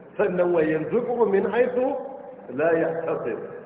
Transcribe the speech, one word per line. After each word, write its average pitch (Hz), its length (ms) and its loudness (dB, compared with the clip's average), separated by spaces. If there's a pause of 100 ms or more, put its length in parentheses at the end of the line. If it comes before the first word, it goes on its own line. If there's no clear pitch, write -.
(120)
Sannan, 180 400 2
"Wa 170 100 4
yarzuquhu 214 680 0
min 196 160 2
haythu 247 520 2 (580)
la 151 180 2
yahtasib." 165 680 0 (280)